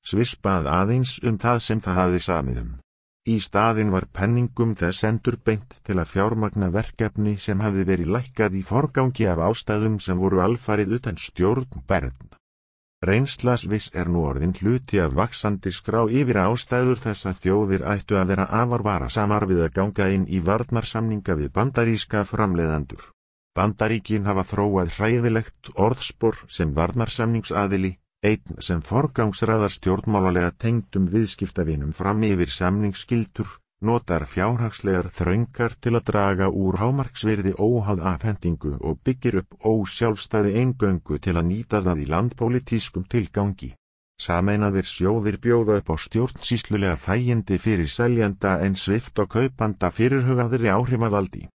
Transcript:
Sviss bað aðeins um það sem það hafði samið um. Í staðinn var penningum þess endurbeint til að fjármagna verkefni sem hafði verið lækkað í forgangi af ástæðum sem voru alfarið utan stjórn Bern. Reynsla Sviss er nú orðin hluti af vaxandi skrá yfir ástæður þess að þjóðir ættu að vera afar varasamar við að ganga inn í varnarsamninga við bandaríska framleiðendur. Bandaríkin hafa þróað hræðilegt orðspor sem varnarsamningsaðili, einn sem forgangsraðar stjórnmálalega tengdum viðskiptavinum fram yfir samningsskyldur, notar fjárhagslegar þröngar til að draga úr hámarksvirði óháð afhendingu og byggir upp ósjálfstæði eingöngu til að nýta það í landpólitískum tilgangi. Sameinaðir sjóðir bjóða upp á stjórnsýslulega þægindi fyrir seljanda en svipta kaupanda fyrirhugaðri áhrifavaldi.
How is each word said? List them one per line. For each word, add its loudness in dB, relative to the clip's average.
Sviss 0
bað 0
aðeins 0
um 0
það 2
sem 0
það 0
hafði 2
samið 0
um. -10
Í 0
staðinn 2
var 0
penningum 0
þess 0
endurbeint -2
til -4
að -2
fjármagna 0
verkefni -2
sem -2
hafði 0
verið 0
lækkað -2
í -4
forgangi 0
af 2
ástæðum 0
sem -2
voru 4
alfarið 0
utan -6
stjórn 0
Bern. -4
Reynsla 2
Sviss -4
er -2
nú 2
orðin -2
hluti 0
af 0
vaxandi -2
skrá 2
yfir 2
ástæður 2
þess -4
að -4
þjóðir 2
ættu 0
að 2
vera 0
afar 0
varasamar 0
við 4
að -4
ganga 0
inn 0
í 0
varnarsamninga 0
við -4
bandaríska 0
framleiðendur. -2
Bandaríkin 0
hafa 0
þróað 0
hræðilegt 0
orðspor 0
sem -2
varnarsamningsaðili, 0
einn 0
sem -2
forgangsraðar 0
stjórnmálalega 0
tengdum 0
viðskiptavinum -2
fram 0
yfir 2
samningsskyldur, -2
notar 0
fjárhagslegar -2
þröngar -2
til -2
að 0
draga 2
úr 0
hámarksvirði 0
óháð 2
afhendingu -2
og -2
byggir 0
upp -20
ósjálfstæði 0
eingöngu 0
til 0
að 2
nýta -2
það 2
í -4
landpólitískum -2
tilgangi. -2
Sameinaðir 0
sjóðir 0
bjóða 4
upp -4
á 0
stjórnsýslulega -2
þægindi 0
fyrir 0
seljanda 0
en 2
svipta -2
kaupanda 0
fyrirhugaðri 2
áhrifavaldi. 0